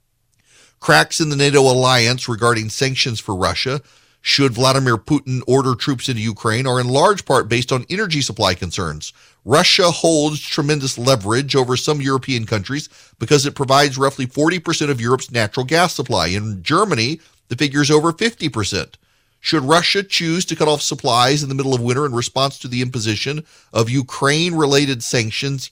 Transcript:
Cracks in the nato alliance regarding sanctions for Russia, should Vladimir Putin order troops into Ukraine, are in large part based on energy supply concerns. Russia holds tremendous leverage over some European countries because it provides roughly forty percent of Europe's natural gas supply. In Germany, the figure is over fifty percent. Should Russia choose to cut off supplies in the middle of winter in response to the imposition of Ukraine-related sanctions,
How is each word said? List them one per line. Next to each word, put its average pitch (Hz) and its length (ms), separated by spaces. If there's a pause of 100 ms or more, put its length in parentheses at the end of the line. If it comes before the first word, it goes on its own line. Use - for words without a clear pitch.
(800)
Cracks 156 400
in 151 100
the 143 60
nato 143 260
alliance 127 680
regarding 110 420
sanctions 131 500
for 104 160
Russia, 95 460 (400)
should 139 320
Vladimir 131 440
Putin 127 480
order 127 300
troops 135 340
into 117 120
Ukraine, 110 440
are 127 140
in 123 80
large 165 360
part 127 240
based 120 240
on 127 180
energy 175 320
supply 101 340
concerns. 80 580 (320)
Russia 175 460
holds 151 480
tremendous 143 580
leverage 123 580
over 127 220
some 147 240
European 131 440
countries 113 440 (300)
because 135 260
it - 100
provides 135 440
roughly 135 260
forty 156 320
percent 160 320
of 135 100
Europe's 123 320
natural 120 360
gas 165 260
supply. 110 340
In 101 360
Germany, 151 560 (300)
the 123 60
figure 143 280
is 139 80
over 151 200
fifty 220 380
percent. 98 480 (460)
Should 156 200
Russia 165 400
choose 170 420
to 165 100
cut 156 120
off 147 160
supplies 131 580
in 139 80
the 135 60
middle 135 180
of 123 80
winter 123 240
in 135 80
response 131 460
to - 80
the 123 160
imposition 123 600 (300)
of 113 160
Ukraine-related 139 1120
sanctions, 131 720